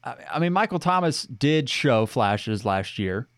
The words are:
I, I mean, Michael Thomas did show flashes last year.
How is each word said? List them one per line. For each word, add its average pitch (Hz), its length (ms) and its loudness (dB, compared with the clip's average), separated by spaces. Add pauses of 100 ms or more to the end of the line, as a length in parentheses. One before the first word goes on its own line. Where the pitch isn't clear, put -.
I, 123 120 -10 (180)
I 147 60 -4
mean, 175 140 2
Michael 196 260 0
Thomas 180 440 0
did 147 460 0
show 113 360 4
flashes 104 580 0
last 98 360 -2
year. 98 280 -2 (100)